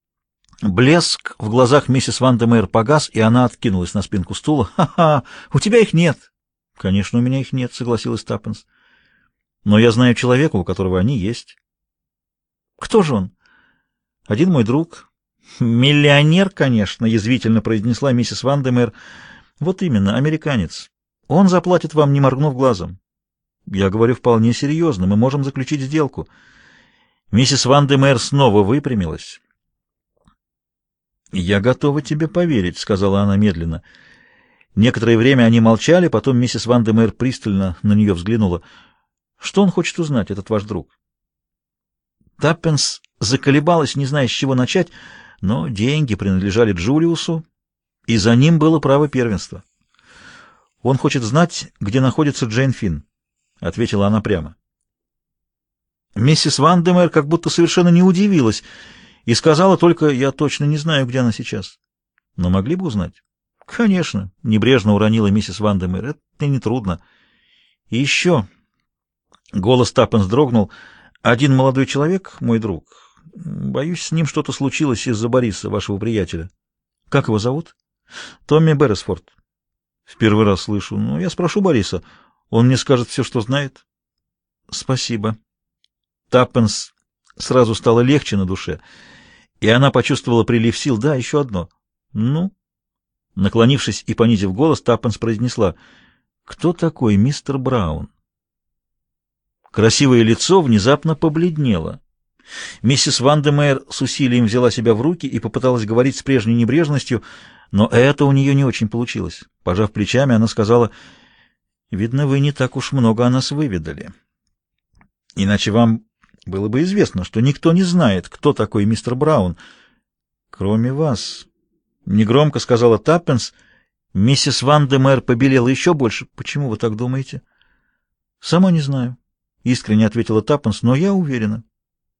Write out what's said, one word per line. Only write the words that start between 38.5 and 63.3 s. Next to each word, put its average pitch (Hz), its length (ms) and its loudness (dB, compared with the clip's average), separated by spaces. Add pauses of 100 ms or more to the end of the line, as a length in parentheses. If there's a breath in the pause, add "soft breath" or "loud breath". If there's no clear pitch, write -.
"Что - 240 0
он 185 80 2
хочет - 260 -4
узнать, 147 320 -2
этот 98 220 -10
ваш 104 120 0
друг?" 104 360 -12 (1400)
Таппенс 156 640 -2 (180)
заколебалась, 143 760 0
не 143 100 -4
зная, 135 220 -2
с - 40 -6
чего 135 220 -4
начать, 127 360 -2 (520 loud breath)
но 170 280 -4
деньги 127 440 -2
принадлежали 98 580 0
Джулиусу, 156 720 -2 (640)
и 113 120 0
за 110 180 4
ним 151 240 4
было 156 200 2
право 143 280 2
первенства. 120 560 -4 (1200 soft breath)
"Он 131 140 0
хочет 135 260 -2
знать, 123 560 -2
где 101 200 -2
находится 135 460 0
Джейн 123 280 0
Финн", — 82 320 -6 (540)
ответила 101 460 -2
она 107 160 0
прямо. 87 340 -4 (1600)
Миссис 135 460 0
Ван 165 240 4
де 180 100 2
Мейер 175 160 4
как 151 180 0
будто 165 220 -2
совершенно 175 400 2
не 175 140 6
удивилась 180 600 2 (600 loud breath)
и 117 80 0
сказала 165 440 2
только: 170 320 2
"Я 135 220 0
точно 147 340 -4
не 151 120 0
знаю, 147 280 -2
где 123 140 -4
она 123 120 0
сейчас". - 480 -10 (560)
"Но 90 140 -2
могли 95 260 -2
бы 190 100 -6
узнать?" 104 380 -6 (420)